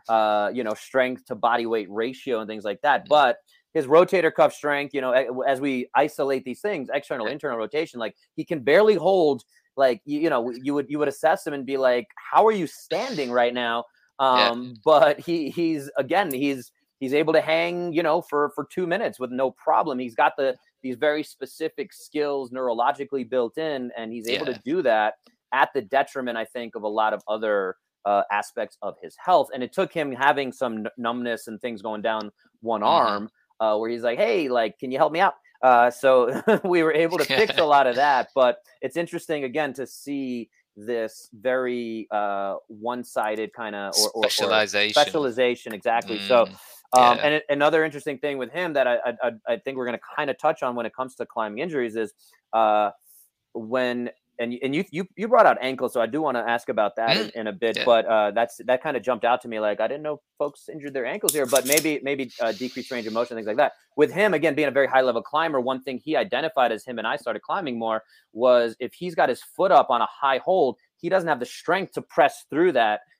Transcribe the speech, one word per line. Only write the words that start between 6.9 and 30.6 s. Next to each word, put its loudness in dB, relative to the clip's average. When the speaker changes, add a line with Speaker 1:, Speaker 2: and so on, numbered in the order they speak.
Speaker 1:
external, -4
Speaker 2:
Yeah. -4
Speaker 1:
internal -6
rotation, -6
like, -8
he -8
can -6
barely 6
hold, 0
like, 2
you, -4
you 2
know, 0
you -6
would, -2
you -6
would 0
assess 0
him -4
and -8
be -4
like, 2
"How 6
are 4
you -2
standing -6
right 2
now?" -4
Speaker 2:
Yeah. 6
Speaker 1:
Um, -8
but 6
he, -4
he's, -2
again, -2
he's, -4
he's -4
able 2
to 6
hang, -2
you 0
know, 0
for, -2
for -6
two -4
minutes -4
with -8
no 0
problem. -2
He's -8
got 2
the, -2
these -8
very -2
specific -10
skills -6
neurologically -2
built -2
in, -4
and -10
he's -8
able -2
Speaker 2:
Yeah. -4
Speaker 1:
to -
do -2
that 2
at 2
the -2
detriment, -2
I -4
think, -10
of -10
a -2
lot 0
of -6
other, -2
uh, 4
aspects -4
of -8
his -18
health. 2
And -6
it -12
took -2
him -4
having 2
some -4